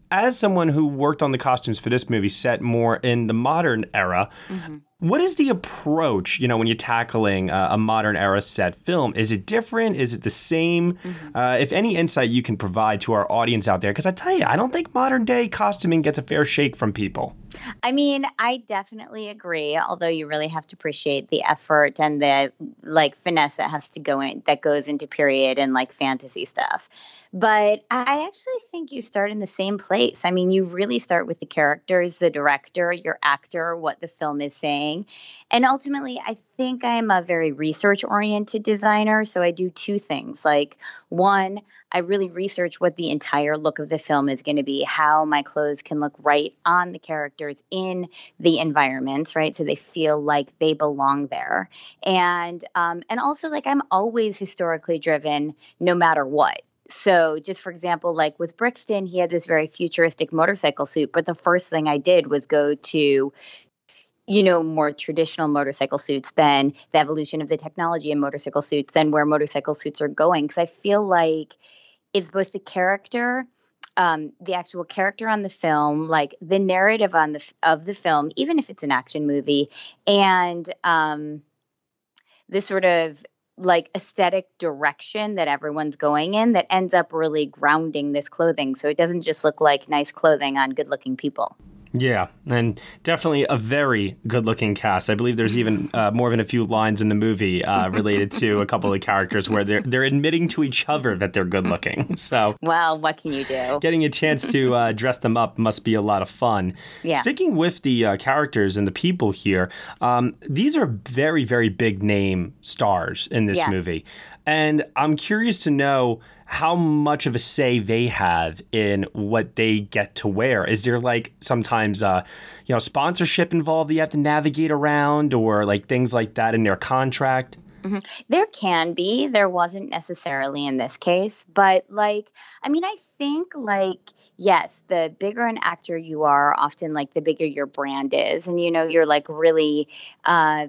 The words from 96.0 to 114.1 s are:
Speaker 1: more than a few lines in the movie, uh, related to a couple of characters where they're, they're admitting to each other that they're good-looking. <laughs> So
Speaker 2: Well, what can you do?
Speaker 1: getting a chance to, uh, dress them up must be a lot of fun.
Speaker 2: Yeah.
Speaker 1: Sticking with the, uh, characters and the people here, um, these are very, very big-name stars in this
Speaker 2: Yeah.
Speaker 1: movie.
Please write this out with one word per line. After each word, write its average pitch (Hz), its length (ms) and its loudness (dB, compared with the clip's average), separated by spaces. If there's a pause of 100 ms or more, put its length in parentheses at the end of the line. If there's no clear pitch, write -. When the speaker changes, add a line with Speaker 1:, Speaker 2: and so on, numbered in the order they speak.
Speaker 1:
more 120 180 2
than 113 100 2
a 107 60 0
few 117 180 0
lines 110 380 2
in 107 80 4
the 107 60 2
movie, 104 500 0
uh, 95 240 2
related 101 440 0
to 104 280 2
a 101 40 2
couple 98 280 0
of 95 80 0
characters 98 480 0
where 104 160 2
they're, 104 160 0
they're 131 240 0
admitting 156 440 2
to 160 140 -2
each - 240 -2
other 127 300 0
that 92 160 -2
they're 98 100 0
good-looking. 90 760 -2
<laughs> - 0 -
So 107 440 2
Speaker 2:
Well, 165 380 0
what 156 180 -2
can 156 160 -8
you 135 100 -4
do? 131 380 -4
Speaker 1:
getting 165 240 2
a 143 40 2
chance 151 440 0
to, 127 200 2
uh, 117 200 2
dress 120 240 -2
them 113 180 0
up 113 220 0
must 113 260 0
be 113 100 2
a 107 80 2
lot 101 200 0
of 92 80 -6
fun. 98 460 0 (280)
Speaker 2:
Yeah. 160 180 0
Speaker 1:
Sticking 285 360 0
with 175 240 0
the, 120 240 2
uh, 101 120 2
characters 117 600 0
and 101 100 2
the 92 40 0
people 165 400 0
here, 92 380 0 (300)
um, 123 360 0 (120)
these 240 300 0
are 233 80 2
very, 135 580 0
very 117 240 2
big-name 98 920 0
stars 90 720 -2
in 113 140 2
this 98 120 0
Speaker 2:
Yeah. 147 120 0
Speaker 1:
movie. 90 360 -4 (400)